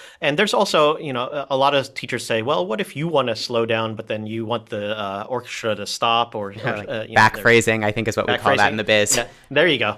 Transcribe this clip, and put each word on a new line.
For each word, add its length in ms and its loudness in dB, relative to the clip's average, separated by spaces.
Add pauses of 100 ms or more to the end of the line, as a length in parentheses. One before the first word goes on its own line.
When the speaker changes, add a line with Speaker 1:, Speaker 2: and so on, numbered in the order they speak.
(220)
Speaker 1:
And 160 0
there's 160 0
also, 420 4
you 160 -8
know, 120 -4
a, 260 -8
a 80 2
lot 160 4
of 180 0
teachers 320 -6
say, 160 0
"Well, 260 0
what 140 -4
if 160 -10
you 100 -4
wanna 300 0
slow 300 -2
down, 300 -2
but 100 -12
then 200 -6
you 200 -6
want 240 -6
the, 280 -6
uh, 300 -6
orchestra 460 -4
to 120 -8
stop?" 480 0
Or, 180 -8
Speaker 2:
Yeah, 200 -6
Speaker 1:
or, 60 -6
Speaker 2:
like 100 -10
Speaker 1:
uh, 180 -6
you 80 -10
Speaker 2:
back 220 6
Speaker 1:
know, 60 -8
Speaker 2:
phrasing, 420 6
I 80 2
think, 160 -4
is 80 -2
what 100 0
we 60 2
Speaker 1:
back 80 0
Speaker 2:
call 120 2
that 40 2
Speaker 1:
phrasing. 160 4
Speaker 2:
in 60 -6
the 60 -2
biz. 340 2
Speaker 1:
Yeah, 80 -2 (240)
there 160 2
you 120 2
go. 200 0